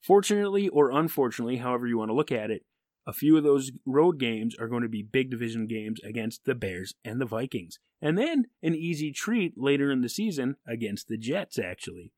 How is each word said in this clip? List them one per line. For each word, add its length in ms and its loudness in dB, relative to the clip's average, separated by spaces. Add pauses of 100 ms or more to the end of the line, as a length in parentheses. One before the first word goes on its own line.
Fortunately 680 4
or 240 4
unfortunately, 640 0
however 320 -2
you 100 0
want 120 -2
to 40 0
look 160 0
at 220 -2
it, 120 -6 (400)
a 80 -10
few 240 6
of 60 6
those 300 4 (120)
road 360 4
games 360 -2
are 120 -6
going 140 -2
to 60 -2
be 140 -6
big 300 0
division 340 -4
games 380 -6
against 400 -6
the 100 2
Bears 400 -8 (100)
and 160 -6
the 60 -2
Vikings. 540 -6 (200)
And 160 2
then 300 2 (160)
an 140 0
easy 360 -4
treat 440 -2
later 340 2
in 100 2
the 80 0
season 480 -2 (100)
against 420 -6
the 100 -6
Jets, 400 -4
actually. 600 -10